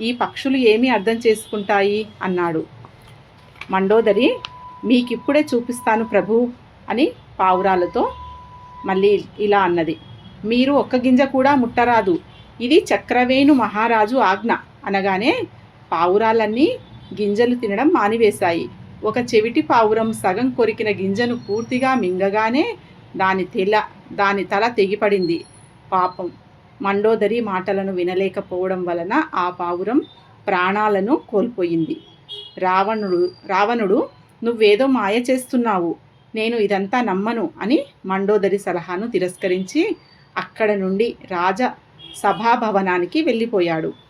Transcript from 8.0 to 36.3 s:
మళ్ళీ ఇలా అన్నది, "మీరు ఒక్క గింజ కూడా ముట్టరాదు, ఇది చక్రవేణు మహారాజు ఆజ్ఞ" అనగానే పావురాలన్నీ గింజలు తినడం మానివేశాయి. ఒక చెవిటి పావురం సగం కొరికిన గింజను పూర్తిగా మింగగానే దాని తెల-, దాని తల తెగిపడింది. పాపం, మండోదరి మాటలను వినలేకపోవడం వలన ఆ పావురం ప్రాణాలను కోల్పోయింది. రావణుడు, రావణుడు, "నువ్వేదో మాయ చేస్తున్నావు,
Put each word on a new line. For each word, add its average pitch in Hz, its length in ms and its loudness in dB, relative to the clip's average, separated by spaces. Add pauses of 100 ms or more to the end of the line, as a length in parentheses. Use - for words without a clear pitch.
మళ్ళీ 190 380 2 (160)
ఇలా 202 220 2
అన్నది, 175 340 0 (480)
"మీరు 247 280 2
ఒక్క 262 240 0
గింజ 247 260 4
కూడా 262 320 2
ముట్టరాదు, 240 640 2 (420)
ఇది 294 240 4 (100)
చక్రవేణు 254 600 4
మహారాజు 220 640 2
ఆజ్ఞ" 208 360 2 (320)
అనగానే 196 580 0 (500)
పావురాలన్నీ 220 880 2 (420)
గింజలు 214 340 2
తినడం 226 340 0
మానివేశాయి. 208 800 0 (360)
ఒక 214 140 -2
చెవిటి 240 440 0
పావురం 226 500 2
సగం 220 380 -2
కొరికిన 220 380 -2
గింజను 196 480 -2
పూర్తిగా 247 580 -2
మింగగానే 214 840 0 (400)
దాని 190 280 0
తెల-, 196 380 0 (300)
దాని 202 320 0
తల 208 240 0
తెగిపడింది. 196 760 0 (480)
పాపం, 180 380 -2 (520)
మండోదరి 202 580 0
మాటలను 196 520 -4
వినలేకపోవడం 185 920 -4
వలన 175 380 -2 (120)
ఆ 180 160 -2
పావురం 180 480 -2 (480)
ప్రాణాలను 202 680 0
కోల్పోయింది. 175 800 -2 (600)
రావణుడు, 185 720 0 (160)
రావణుడు, 214 600 0 (360)
"నువ్వేదో 220 420 4
మాయ 226 320 0
చేస్తున్నావు, 240 800 -2 (380)